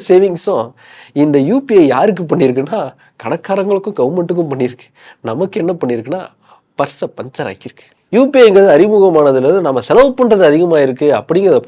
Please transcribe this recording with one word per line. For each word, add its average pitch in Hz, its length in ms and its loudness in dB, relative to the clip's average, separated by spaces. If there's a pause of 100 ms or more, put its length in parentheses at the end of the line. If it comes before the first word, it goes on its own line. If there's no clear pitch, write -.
சேவிங்ஸும் 180 600 0 (560)
இந்த 147 140 2 (100)
யூ 226 100 0 (100)
பி 220 140 0
ஐ - 100 4
யாருக்கு 180 380 0
பண்ணியிருக்குன்னா, 135 500 -2 (440)
கடைக்காரங்களுக்கும் 196 760 -6
கவர்மெண்ட்டுக்கும் 170 520 -2
பண்ணியிருக்கு. 127 360 -6 (420)
நமக்கு 175 320 -6
என்ன 175 200 -4
பண்ணியிருக்குன்னா, 127 400 -6 (580)
பர்ஸை 143 280 -8 (100)
பஞ்சர் 127 340 -10
ஆக்கியிருக்கு. - 340 -20 (300)
யூ 240 160 4
பி 269 140 2
ஐங்கிறது 196 300 6
அறிமுகமானதுலேருந்து 165 920 2
நம்ம 127 220 -2
செலவு 254 200 4 (120)
பண்றது 208 280 2
அதிகமாயிருக்கு 147 600 0 (100)
அப்படிங்கிறத 170 480 0